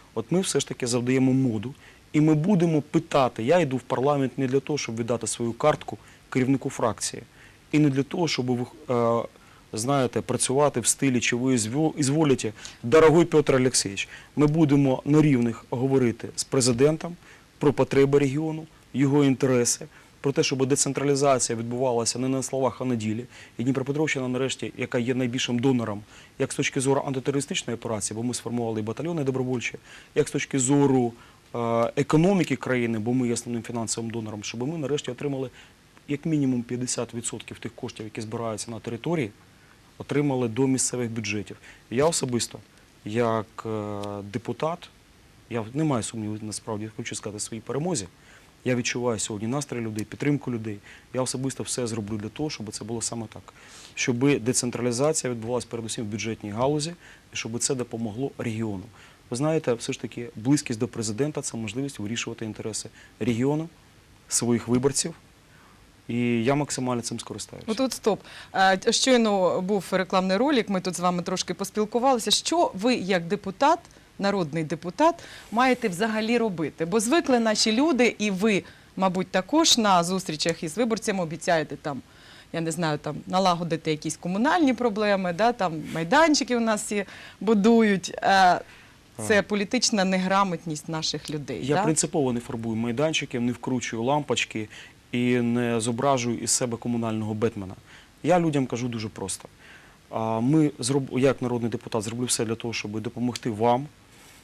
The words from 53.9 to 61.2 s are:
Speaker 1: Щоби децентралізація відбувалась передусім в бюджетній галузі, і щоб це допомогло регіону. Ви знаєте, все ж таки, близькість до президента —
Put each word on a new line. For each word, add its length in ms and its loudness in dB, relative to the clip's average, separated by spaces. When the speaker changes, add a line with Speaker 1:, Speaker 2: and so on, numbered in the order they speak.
Speaker 1:
Щоби 440 2
децентралізація 920 -2
відбувалась 320 -4
передусім 400 -8
в 40 -8
бюджетній 420 -6
галузі, 400 0
і 40 -10
щоб 220 -6
це 160 -2
допомогло 640 -6
регіону. 440 -6
Ви 60 -6
знаєте, 380 0
все 180 -6
ж 80 -8
таки, 360 -10
близькість 420 0
до 100 -2
президента — 540 -4